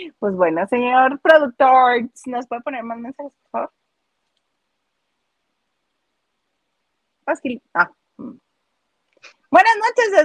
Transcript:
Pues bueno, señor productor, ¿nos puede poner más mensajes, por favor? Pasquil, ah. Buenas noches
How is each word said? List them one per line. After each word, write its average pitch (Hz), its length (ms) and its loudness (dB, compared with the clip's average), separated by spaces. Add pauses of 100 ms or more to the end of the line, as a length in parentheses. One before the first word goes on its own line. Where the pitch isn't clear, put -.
(200)
Pues 202 160 -4
bueno, 170 320 -2
señor 254 520 0
productor, 262 880 2 (180)
¿nos 247 200 -8
puede 240 140 -10
poner 262 220 -10
más 233 160 -12
mensajes, 269 420 -16
por - 100 -20
favor? - 220 -8 (3500)
Pasquil, 277 380 -6 (120)
ah. 175 180 -2 (260)
Buenas - 1600 -4
noches 453 340 0 (140)